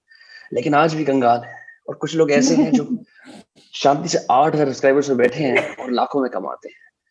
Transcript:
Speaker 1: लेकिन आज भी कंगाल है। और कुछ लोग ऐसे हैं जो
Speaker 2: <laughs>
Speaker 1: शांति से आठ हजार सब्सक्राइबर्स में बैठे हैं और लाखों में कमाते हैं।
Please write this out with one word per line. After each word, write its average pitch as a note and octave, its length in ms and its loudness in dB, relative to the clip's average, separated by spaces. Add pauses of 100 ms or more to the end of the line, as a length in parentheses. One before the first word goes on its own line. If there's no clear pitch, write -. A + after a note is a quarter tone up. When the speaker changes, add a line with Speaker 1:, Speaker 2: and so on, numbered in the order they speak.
(540)
Speaker 1:
लेकिन D3 200 -2
आज D#3 200 2
भी D#3 120 -4
कंगाल B2 340 2
है। - 160 -14 (340)
और - 60 -12
कुछ D#3 200 -6
लोग D#3 160 2
ऐसे B3 240 2
हैं D4+ 160 2
जो C#3 260 0 (340)
Speaker 2:
<laughs> - 420 -20
Speaker 1:
शांति D#3 360 0
से E3 80 0 (140)
आठ D3 220 2
हजार D3+ 120 0
सब्सक्राइबर्स C#3 440 2
में B2+ 80 0
बैठे B2 260 0
हैं - 320 -2
और B2 160 -10
लाखों B2 300 -2
में B2 100 -4
कमाते D#2 380 -10
हैं। - 140 -20 (280)